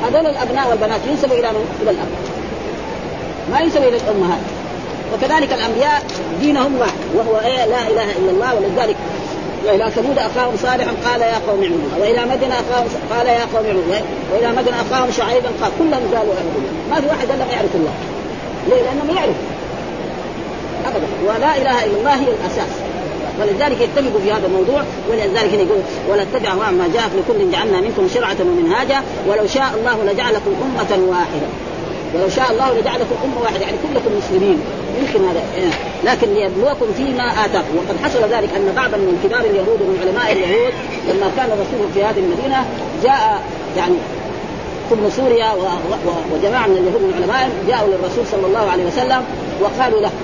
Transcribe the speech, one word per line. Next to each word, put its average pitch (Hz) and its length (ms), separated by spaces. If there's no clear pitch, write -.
هذول 302 260
الأبناء 262 380
والبنات 220 300
ينسبوا 269 260
إلى 233 160
من؟ 214 300
إلى 214 100
الأب، 175 160
ما 269 80
ينسبوا 302 280
إلى 240 100
الأمهات. 202 480
وكذلك 262 400
الأنبياء 247 500
دينهم 277 380
واحد 214 200
وهو 220 240
إيه؟ 247 260
"لا 247 220
إله 220 220
إلا 190 120
الله". 240 240
ولذلك: 202 400
"وإلى 214 300
ثمود 247 220
أخاهم 247 440
صالحا 247 320
قال 240 160
يا 226 260
قوم 202 160
اعبدوا 170 220
الله، 139 160
وإلى 233 200
مدين 254 160
أخاهم 240 360
س-، - 260
قال 240 140
يا 233 260
قوم 220 120
اعبدوا 190 220
الله، 202 140
وإلى 233 140
مدين 247 160
أخاهم 247 440
شعيبا 240 320
قال"، 220 180
كلهم 302 240
قالوا: 214 180
"اعبدوا 165 260
الله". - 140
ما 294 120
في 277 60
واحد 294 240
إلا 262 140
ما 247 60
يعرف 214 240
الله. 156 180
ليه؟ 508 120
لأنه 277 260
ما 320 120
يعرف 247 160
أبدًا. 214 200
ولا 269 300
إله 247 280
إلا 202 140
الله 269 140
هي 277 160
الأساس، - 340
ولذلك 214 420
يتفقوا 233 420
في 202 80
هذا 202 160
الموضوع. 185 340
ولذلك 208 440
يقول: 196 280
"ولا 202 140
تتبع 208 280
أهواءهم 196 220
ما 180 200
جاءك 226 240
لكل 196 340
جعلنا 185 300
منكم 202 320
شرعة 208 280
ومنهاجا 185 600
ولو 208 200
شاء 269 300
الله 220 340
لجعلكم 208 400
أمة 208 460
واحدة". 175 380
"ولو 185 140
شاء 262 220
الله 254 220
لجعلكم 247 420
أمة 247 160
واحدة"، 226 180
يعني 196 180
كلكم 233 300
مسلمين. 185 420
يمكن 220 300
هذا، 165 120
إيه. 180 160
"لكن 240 300
ليبلوكم 208 540
فيما 247 480
آتاكم". 190 320
وقد 180 260
حصل 254 160
ذلك 214 360
أن 196 200
بعض - 160
من 190 320
كبار 208 160
اليهود 208 420
ومن 190 220
علماء 202 280
اليهود 208 420
لما 202 180
كان 262 80
الرسول 214 480
في 196 100
هذه 208 220
المدينة 269 400
جاء 247 380
يعني 359 180
ابن 208 180
سوريا 233 440
و-، 196 40
و-، 196 200
و-، 170 140
وجماعة 208 340
من 190 140
اليهود 185 200
من 190 180
علمائهم 240 320
جاءوا 220 200
للرسول 185 460
صلى 196 160
الله 214 220
عليه 180 180
وسلم 254 320
وقالوا 214 400
له 202 100